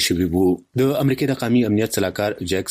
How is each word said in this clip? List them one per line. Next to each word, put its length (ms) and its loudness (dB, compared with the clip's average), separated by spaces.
شوي 260 0
وو. 180 4
د 120 2
امریکې 280 0
د 100 -4
قومي 280 4
امنیت 300 0
سلاکار 380 -2
جیک 200 -2